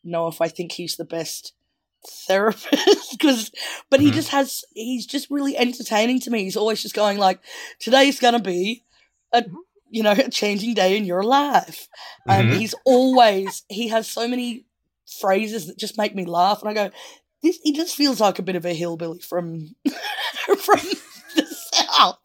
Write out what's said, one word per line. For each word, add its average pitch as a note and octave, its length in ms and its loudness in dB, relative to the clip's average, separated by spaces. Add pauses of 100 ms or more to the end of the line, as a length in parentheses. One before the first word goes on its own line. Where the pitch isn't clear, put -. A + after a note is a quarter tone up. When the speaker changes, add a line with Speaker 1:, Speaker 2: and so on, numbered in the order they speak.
Speaker 1:
know E3+ 240 -2
if E3 120 -8
I E3 80 2
think E3+ 240 -8
he's F3 240 -8
the E3 80 -10
best - 480 -8 (720)
therapist, G#3+ 920 0
<laughs> - 20 -10
'cause, B3+ 300 2 (400)
but C4+ 100 6
he D4 60 6
Speaker 2:
Mm-hmm. C#4+ 100 4
Speaker 1:
just D#4 140 -2
has, C#4 340 -2 (100)
he's A3+ 320 -6
just C4+ 240 -8
really C#4 260 -2
entertaining A#3+ 640 0
to A#3 100 -10
me. A3 140 -2
He's F#3+ 120 -6
always G#3+ 260 -2
just G#3+ 120 -10
going G#3 240 0
like, F#3+ 220 2 (380)
"Today's C4+ 420 4
gonna A#3+ 200 4
be G3 440 -2 (480)
a, A#3+ 100 4
Speaker 3:
Mm-hmm. G3+ 140 -12 (340)
Speaker 1:
you A3 120 -4
know, G#3+ 100 4
a G3+ 180 4
changing G#3 440 -2
day F#3+ 220 4
in G#3+ 80 -2
your F3+ 180 -2
life." B3+ 680 0 (400)
And A2+ 220 4
Speaker 2:
Mm-hmm. - 80 2
Speaker 1:
he's A3 160 -4 (100)
always, B3 840 6
he G#3+ 200 -4
has A3 200 -2
so A#3 180 -4
many B3 380 -6 (560)
phrases G#3 460 0
that - 120 -16
just G#3+ 200 -8
make G#3 160 -2
me F#3+ 100 -6
laugh. F3 380 0
And G#3+ 80 -6
I G#3+ 40 -8
go, G3+ 160 -2 (520)
"This, E4+ 200 0
he D#4 100 0
just D#4+ 240 -4
feels C4+ 240 0
like G3 180 2
a G3+ 40 -8
bit F3+ 140 -4
of E3+ 80 -6
a F3 80 -4
hillbilly E3+ 480 -6
from, E3 540 -8 (100)
<laughs> - 760 -4
from - 220 2 (560)
the D4+ 100 0 (260)
South." - 520 2